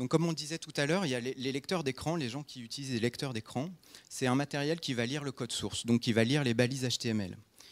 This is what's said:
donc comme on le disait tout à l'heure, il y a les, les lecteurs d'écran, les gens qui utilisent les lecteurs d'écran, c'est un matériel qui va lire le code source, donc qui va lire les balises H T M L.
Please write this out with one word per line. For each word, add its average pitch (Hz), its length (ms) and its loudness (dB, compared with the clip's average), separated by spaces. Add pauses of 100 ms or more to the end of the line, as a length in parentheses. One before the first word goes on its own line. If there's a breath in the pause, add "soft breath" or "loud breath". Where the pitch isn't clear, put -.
donc 127 100 -2
comme 160 140 6
on 170 60 2
le 160 40 0
disait 151 240 -6
tout - 180 -12
à 143 100 4
l'heure, 180 200 2
il 135 40 2
y 127 40 2
a 123 60 0
les, 123 140 -4
les 131 180 -4
lecteurs 160 320 -2
d'écran, 147 320 0
les 139 120 -2
gens 135 140 -6
qui 127 200 -14
utilisent 135 300 -6
les 120 60 2
lecteurs 120 340 0
d'écran, 123 380 -4 (380 loud breath)
c'est - 180 -2
un 127 80 4
matériel 143 460 0
qui 135 140 -2
va 117 120 0
lire 143 160 -4
le 143 80 -4
code 123 220 -6
source, - 340 -4
donc 117 140 6
qui 120 120 2
va 113 120 6
lire 143 180 4
les 120 120 4
balises 123 280 2
H 123 160 0
T 117 120 -2
M 110 100 2
L. 95 180 -6 (340 loud breath)